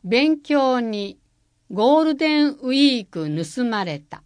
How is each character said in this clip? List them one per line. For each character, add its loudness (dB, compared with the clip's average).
勉 2
強 0
に -6
ゴ 4
ー 2
ル 0
デ 2
ン 2
ウ -8
ィ 2
ー -14
ク -6
盗 -4
ま -2
れ -8
た。 -18